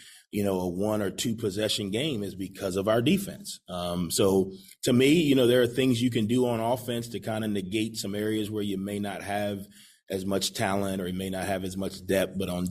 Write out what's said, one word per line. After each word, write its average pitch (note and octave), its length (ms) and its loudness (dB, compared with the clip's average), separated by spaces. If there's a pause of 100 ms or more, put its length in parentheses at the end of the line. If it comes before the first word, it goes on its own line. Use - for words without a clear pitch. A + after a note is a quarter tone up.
(300)
you G2+ 120 -2
know, F#2+ 180 0
a F#2 80 -2
one G#2 340 0
or F#2+ 80 -2
two A2+ 260 -4
possession G#2 540 -2
game A#2 320 -2
is F#2+ 120 -8
because F#2+ 420 -6
of G2 120 0
our A#2 140 4
defense. - 680 -2
Um, F2 420 -4
so F#2+ 420 4 (320)
to C3 100 4
me, C3 180 8
you D#3 220 6
know, B2+ 120 6
there B2 140 6
are A#2+ 60 6
things C3 340 2
you B2+ 100 2
can A2+ 160 0
do B2 200 2
on A#2+ 120 0
offense A#2 500 -2
to G2+ 120 -6
kinda A2 280 -2
negate G#2+ 480 -2
some G2+ 180 -6
areas G#2+ 360 -2
where G#2+ 120 -4
you G2 160 -2
may G2+ 200 -4
not G2 240 -6
have G2+ 360 -2 (500)
as F#2+ 160 -4
much F#2+ 300 0
talent G2 480 0
or F2 40 -4
you F2+ 80 -4
may F#2+ 160 -4
not F#2 140 -4
have F#2+ 200 -2
as F#2 120 -6
much F#2+ 300 -6
depth. F#2+ 320 0
But F#2+ 100 -2
on F2+ 220 -2